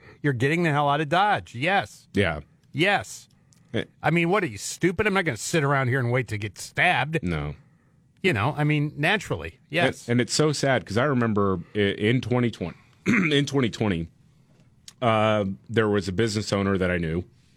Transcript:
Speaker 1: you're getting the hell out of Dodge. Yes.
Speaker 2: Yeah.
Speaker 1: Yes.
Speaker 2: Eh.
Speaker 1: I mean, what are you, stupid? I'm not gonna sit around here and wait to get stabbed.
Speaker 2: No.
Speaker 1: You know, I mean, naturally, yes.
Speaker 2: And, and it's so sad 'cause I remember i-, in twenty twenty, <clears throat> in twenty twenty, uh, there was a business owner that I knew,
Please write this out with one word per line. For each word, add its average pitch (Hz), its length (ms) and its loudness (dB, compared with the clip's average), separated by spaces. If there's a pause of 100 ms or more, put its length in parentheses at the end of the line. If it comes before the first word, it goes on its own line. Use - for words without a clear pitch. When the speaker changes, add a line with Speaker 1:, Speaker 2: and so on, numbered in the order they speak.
(220)
Speaker 1:
you're 143 120 0
getting 143 300 0
the 165 80 2
hell 143 180 2
out 143 120 2
of 156 80 -4
Dodge. 175 460 0
Yes. 170 580 -2
Speaker 2:
Yeah. 82 280 0 (300)
Speaker 1:
Yes. 170 580 -2 (440)
Speaker 2:
Eh. 113 120 -4 (180)
Speaker 1:
I 151 80 2
mean, 170 180 2
what 202 140 2
are 165 40 -2
you, 107 100 -10
stupid? 190 500 -2
I'm 202 60 2
not 190 120 2
gonna 131 120 -2
sit - 260 0
around 139 240 2
here 127 120 2
and 120 120 0
wait 123 160 0
to 110 100 -6
get 104 220 -8
stabbed. 156 640 0
Speaker 2:
No. 76 320 -4 (640)
Speaker 1:
You 190 120 2
know, 160 240 0
I 147 60 0
mean, 151 340 0
naturally, 143 640 -4 (100)
yes. 156 380 -2
Speaker 2:
And, 120 60 0
and 120 80 4
it's 117 120 -4
so 156 180 2
sad 135 340 0
'cause 98 120 -4
I 120 80 4
remember 107 540 2 (160)
i-, 107 40 0
in 107 420 2
twenty 120 300 0
twenty, 85 240 -8 (160)
<clears throat> - 140 -18
in 160 400 2
twenty 131 240 0
twenty, 90 380 -2 (920)
uh, 107 440 2 (240)
there 110 180 2
was 101 200 2
a 98 40 -2
business 104 400 -2
owner 98 240 2
that 92 140 2
I 90 80 0
knew, 85 260 -2 (340)